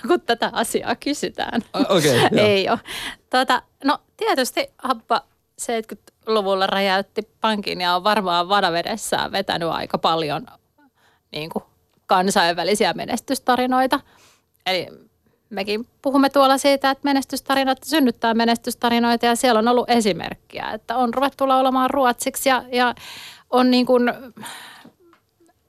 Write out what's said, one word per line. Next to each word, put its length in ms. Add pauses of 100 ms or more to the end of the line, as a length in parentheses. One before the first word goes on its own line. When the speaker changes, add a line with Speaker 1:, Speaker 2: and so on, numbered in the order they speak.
Speaker 1:
kun 140
tätä 320
asiaa 420
kysytään. 680 (100)
Speaker 2:
A-, 220
okei, 260
joo. 260
Speaker 1:
Ei 220
ole. 120 (500)
Tota, 320 (220)
no, 140 (180)
tietysti 540 (120)
Abba 400 (360)
seitkytluvulla 1080
räjäytti 600 (120)
pankin 400
ja 160
on 80
varmaan 440
vanavedessään 840
vetänyt 360
aika 300
paljon 480 (960)
niinku 220 (440)
kansainvälisiä 840
menestystarinoita. 1080 (680)
Eli 220 (600)
mekin 360 (160)
puhumme 280
tuolla 280
siitä, 320
että 140
menestystarinat 800
synnyttää 500
menestystarinoita 920
ja 100
siellä 220
on 100
ollut 220
esimerkkiä, 800
että 260
on 180
ruvettu 340
laulamaan 420
ruotsiksi 580
ja, 140 (100)
ja 220 (560)
on 200
niin 160
kuin, 260 (1600)